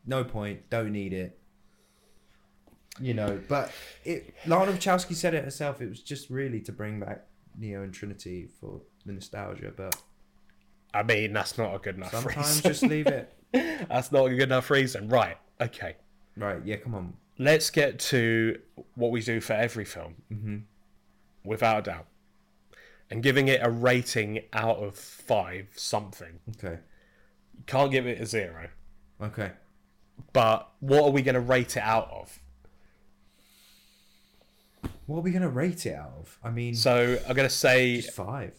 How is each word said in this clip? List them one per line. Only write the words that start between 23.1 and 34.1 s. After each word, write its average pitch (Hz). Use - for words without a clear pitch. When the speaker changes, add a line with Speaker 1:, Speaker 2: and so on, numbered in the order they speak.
Speaker 2:
giving 135
it 135
a 120
rating 117
out 110
of 101
five 95
something. 92
Speaker 1:
Okay. 85
Speaker 2:
You -
can't 139
give 131
it 120
a 117
zero. 85
Speaker 1:
Okay. 107
Speaker 2:
But 113
what 139
are 143
we 139
gonna 127
rate 123
it 110
out 113
of? -